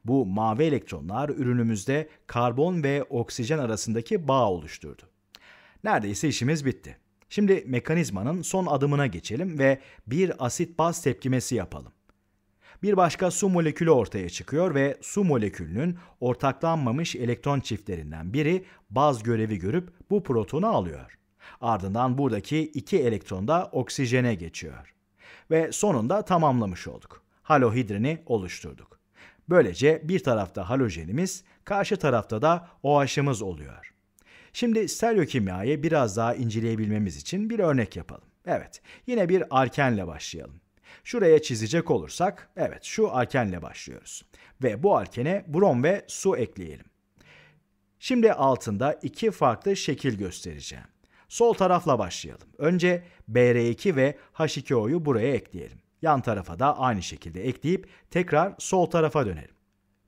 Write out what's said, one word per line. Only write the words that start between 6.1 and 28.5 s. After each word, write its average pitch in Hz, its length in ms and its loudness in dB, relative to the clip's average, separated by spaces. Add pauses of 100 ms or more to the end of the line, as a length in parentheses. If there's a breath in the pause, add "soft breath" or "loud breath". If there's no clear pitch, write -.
işimiz 151 380 0
bitti. - 320 -6 (320)
Şimdi 196 380 2
mekanizmanın 131 720 -2
son 185 240 -2
adımına 143 420 2
geçelim 135 520 -6
ve 135 200 4 (280 loud breath)
bir 151 380 0
asit - 340 -4
baz 165 220 0
tepkimesi 127 540 -2
yapalım. 87 360 -8 (920 soft breath)
Bir 202 140 4
başka 180 340 4
su 196 180 0
molekülü 165 420 4
ortaya 101 380 2
çıkıyor 160 460 -2
ve 139 260 2
su - 220 -2
molekülünün 120 760 0 (220 loud breath)
ortaklanmamış 139 960 -2
elektron 127 440 -2
çiftlerinden 82 760 -8
biri 156 320 0 (240 loud breath)
baz 127 340 2
görevi 110 360 0
görüp 131 340 -4 (160)
bu 196 140 2
protonu 131 440 -2
alıyor. 85 500 -4 (440 loud breath)
Ardından 117 560 0
buradaki 135 420 -2
iki - 400 -2
elektron 107 480 -2
da 170 240 2
oksijene 123 640 0
geçiyor. 82 560 -12 (600 loud breath)
Ve 160 200 2
sonunda 180 540 0
tamamlamış 127 640 0
olduk. - 360 -16 (200)
Halohidrini 127 840 2
oluşturduk. 90 760 -6 (500 loud breath)